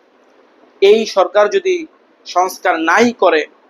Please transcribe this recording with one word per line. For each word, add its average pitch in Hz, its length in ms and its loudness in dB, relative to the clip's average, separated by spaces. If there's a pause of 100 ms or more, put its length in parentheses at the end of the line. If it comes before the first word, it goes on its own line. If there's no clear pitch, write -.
(800)
এই 214 260 4
সরকার 196 440 0
যদি 185 360 -4 (380)
সংস্কার 180 560 -4
নাই 196 320 0
করে, 160 340 0 (240)